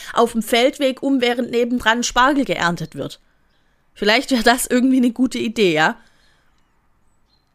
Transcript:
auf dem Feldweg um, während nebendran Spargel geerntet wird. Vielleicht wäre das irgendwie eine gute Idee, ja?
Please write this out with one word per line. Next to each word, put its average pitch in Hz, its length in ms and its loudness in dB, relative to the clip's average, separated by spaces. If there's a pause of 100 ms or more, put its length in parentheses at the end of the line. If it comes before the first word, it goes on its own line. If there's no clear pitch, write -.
(120)
auf 233 200 2
dem 226 100 -4
Feldweg 262 580 0
um, 277 200 0
während 240 320 -2
nebendran 240 500 0
Spargel 269 420 0
geerntet 170 520 -4
wird. - 240 -10 (760)
Vielleicht 220 380 0
wäre 233 100 2
das 240 240 2
irgendwie 254 300 2
eine 247 160 2
gute 254 260 -2
Idee, 220 360 0
ja? 160 220 2 (1600)